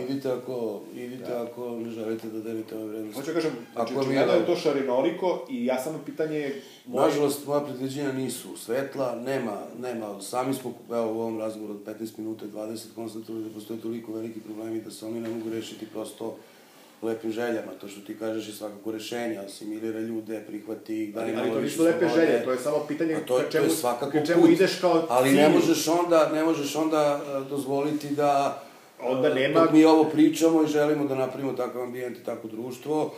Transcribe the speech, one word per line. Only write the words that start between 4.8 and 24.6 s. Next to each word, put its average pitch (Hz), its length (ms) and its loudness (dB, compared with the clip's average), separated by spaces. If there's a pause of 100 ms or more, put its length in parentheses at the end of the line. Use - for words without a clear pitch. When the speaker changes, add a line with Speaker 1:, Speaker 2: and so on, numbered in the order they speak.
Speaker 2:
i 120 160 -2
ja 127 120 2
samo 156 280 -6
pitanje 151 460 -4 (340)
moje 127 200 2
Speaker 1:
Nažalost, 147 400 2
moja 143 140 2
predviđenja 135 520 -4
nisu 120 440 -6
svetla, 131 600 -4
nema, 120 420 -4 (220)
nema, 113 420 -8
sami 131 320 -2
smo, 127 180 -8 (180)
evo, 117 160 0
u 110 140 -2
ovom 113 180 -4
razgovoru 107 360 -6
od 101 100 -14
petnaest 110 340 -10
minuta, 110 280 -8
dvadeset, 110 480 -10
konstatovali 110 500 -10
da 113 60 -10
postoje 107 300 -10
toliko 113 320 -8
veliki 110 280 -8
problemi 110 400 -8
da 107 100 -14
se 107 160 -14
oni 113 140 -6
ne 113 80 -6
mogu 113 220 -6
rešiti 110 360 -8
prosto 110 500 -10 (680)
lepim 110 300 -4
željama. 113 480 -4
To 101 80 -14
što 98 120 -14
ti 104 180 -12
kažeš 110 300 -4
je 104 60 -12
svakako 101 380 -10
rešenje, 110 460 -6
asimilira 107 600 -8
ljude, 110 460 -6
prihvati 110 580 -6
ih, 101 100 -8
daj 113 80 -4
Speaker 2:
Ali, 113 100 -2
Speaker 1:
im 113 60 -2
Speaker 2:
ali 123 100 -2
Speaker 1:
malo 127 100 0
Speaker 2:
to 131 40 0
Speaker 1:
više 117 100 -2
Speaker 2:
nisu 165 120 2
lepe 165 160 4
Speaker 1:
slobode. 160 260 4
Speaker 2:
želje, 120 180 2
to 127 80 0
je 127 60 0
samo 147 300 -2
pitanje 160 260 0
Speaker 1:
A 151 40 0
to, - 20 -2
Speaker 2:
ka - 60 -10
Speaker 1:
to 127 120 2
je - 140 0
Speaker 2:
čemu, 156 180 4
Speaker 1:
svakako 139 420 0
Speaker 2:
ka 151 140 4
čemu 170 140 6
Speaker 1:
put. 165 100 12
Speaker 2:
ideš - 300 6